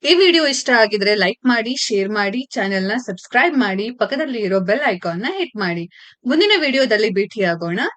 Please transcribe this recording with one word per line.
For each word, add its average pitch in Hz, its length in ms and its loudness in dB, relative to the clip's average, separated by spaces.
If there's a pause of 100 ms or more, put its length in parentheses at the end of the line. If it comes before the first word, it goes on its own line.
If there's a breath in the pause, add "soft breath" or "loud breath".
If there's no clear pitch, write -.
ಈ 302 100 4
ವಿಡಿಯೋ 349 280 4 (120)
ಇಷ್ಟ - 160 -4 (120)
ಆಗಿದ್ರೆ 208 320 2
ಲೈಕ್ 196 260 0 (120)
ಮಾಡಿ, 233 200 0 (120)
ಶೇರ್ 196 340 0
ಮಾಡಿ, 202 220 -2 (160)
ಚಾನೆಲ್ 196 320 -2
ನ 214 80 -2 (100)
ಸಬ್ಸ್ಕ್ರೈಬ್ 262 580 -2
ಮಾಡಿ, 196 220 -2 (140)
ಪಕ್ಕದಲ್ಲಿ 269 480 -2
ಇರೋ 190 100 0 (100)
ಬೆಲ್ 254 160 0 (100)
ಐಕಾನ್ 180 320 -6
ನ 320 120 -4
ಹಿಟ್ 339 260 -6
ಮಾಡಿ. 170 200 -4 (420 loud breath)
ಮುಂದಿನ 349 260 4 (120)
ವಿಡಿಯೋದಲ್ಲಿ 247 540 2
ಭೇಟಿಯಾಗೋಣ. 175 640 -2 (160)